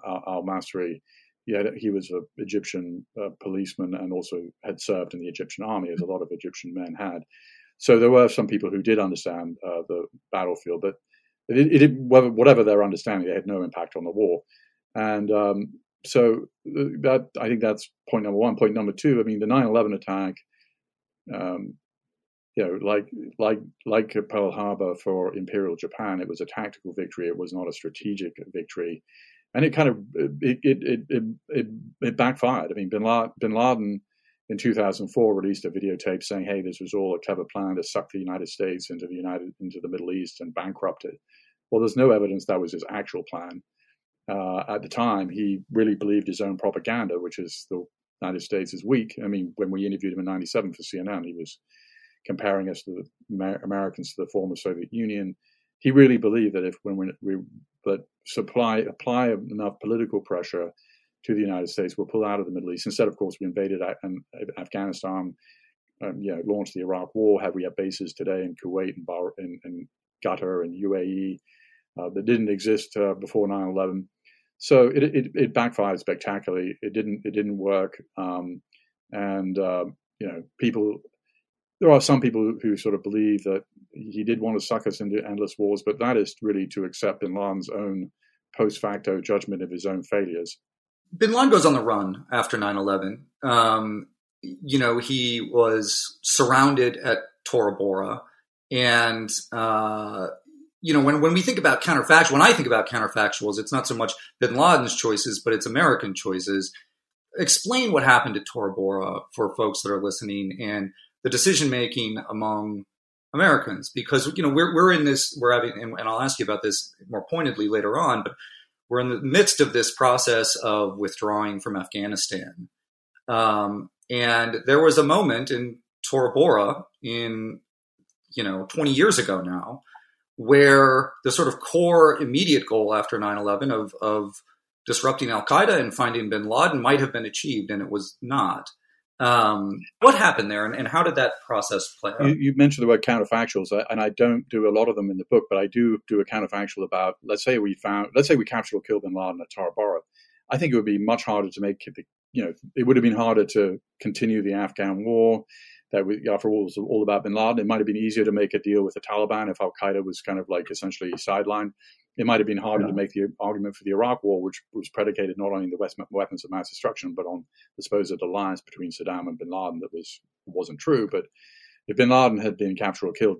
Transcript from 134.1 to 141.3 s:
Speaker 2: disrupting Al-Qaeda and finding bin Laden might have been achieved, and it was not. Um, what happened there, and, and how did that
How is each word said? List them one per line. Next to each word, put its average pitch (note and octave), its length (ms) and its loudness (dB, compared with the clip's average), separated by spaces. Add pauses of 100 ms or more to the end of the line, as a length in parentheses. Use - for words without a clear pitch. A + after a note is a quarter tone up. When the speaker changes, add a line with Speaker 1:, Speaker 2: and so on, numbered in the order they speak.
Speaker 2:
disrupting B2+ 440 0
Al-Qaeda D3+ 500 4
and - 140 -2
finding A#2 360 -2
bin G#2 140 -2
Laden C3+ 380 2
might C3+ 180 4
have C3+ 140 -2
been A2+ 120 -6
achieved, G#2+ 460 -6
and G2+ 100 -4
it F#2+ 80 -8
was G2+ 320 -6
not. A#2 480 -2 (520)
Um, G#2+ 580 2 (220)
what C4+ 120 10
happened A#2 380 2
there, G#2 140 -2
and, A2+ 100 -6
and C3 140 -4
how E3 120 2
did E3+ 140 0
that B2 160 4 (160)